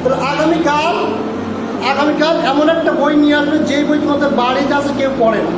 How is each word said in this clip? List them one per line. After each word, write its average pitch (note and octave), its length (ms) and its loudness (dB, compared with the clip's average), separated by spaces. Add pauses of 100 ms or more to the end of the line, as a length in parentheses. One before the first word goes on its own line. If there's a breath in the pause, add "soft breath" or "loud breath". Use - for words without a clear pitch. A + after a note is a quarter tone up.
তাহলে C4 240 0
আগামীকাল, D#4 680 0 (920)
আগামীকাল D4+ 560 2
এমন D4 240 2
একটা D#4+ 220 0
বই C#4+ 240 0
নিয়ে D4 200 4
আসবে, D4 220 0
যেই C#4+ 260 0
বই D4+ 140 0
তোমাদের D4 320 0
বাড়িতে C4 440 0
আছে, C#4+ 240 -2
কেউ C4+ 120 0 (100)
পড়ে A3 180 2
না - 200 -2